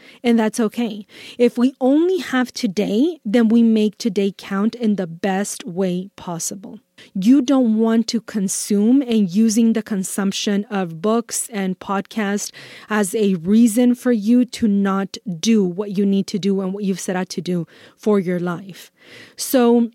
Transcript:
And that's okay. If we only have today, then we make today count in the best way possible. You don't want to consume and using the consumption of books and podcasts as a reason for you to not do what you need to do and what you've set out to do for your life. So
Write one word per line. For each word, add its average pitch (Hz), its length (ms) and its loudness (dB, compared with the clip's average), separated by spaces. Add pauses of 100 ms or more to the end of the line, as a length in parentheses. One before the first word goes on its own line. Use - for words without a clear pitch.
(220)
And 233 160 2
that's 220 220 -2
okay. 214 480 -4 (300)
If 240 200 2
we 247 220 2
only 311 380 2
have 254 340 -2
today, 214 720 -2
then 226 240 2
we 233 160 4
make 214 340 2
today 202 400 -2
count 202 380 -4
in 214 220 0
the 185 100 -4
best 190 580 -4
way 185 520 -4
possible. 190 640 -12 (340)
You 233 260 4
don't 247 380 2
want 226 300 2
to 226 120 -4
consume 208 800 0
and 220 280 0
using 226 440 2
the 226 80 -2
consumption 196 840 -4
of 175 360 -6
books 226 500 -2
and 190 280 -4
podcasts 202 720 -4 (380)
as 214 260 0
a 202 200 2
reason 226 600 4
for 247 160 -2
you 240 340 2
to 240 220 -4
not 196 500 0 (220)
do 214 240 2
what 185 340 -4
you 202 80 2
need 196 220 0
to 208 120 -6
do 196 220 -2
and 190 100 -4
what 208 120 -8
you've 190 160 -2
set 190 160 -4
out 185 140 -4
to - 120 -8
do 175 260 -4 (300)
for 208 220 2
your 180 200 -2
life. 175 520 -8 (440)
So 240 600 2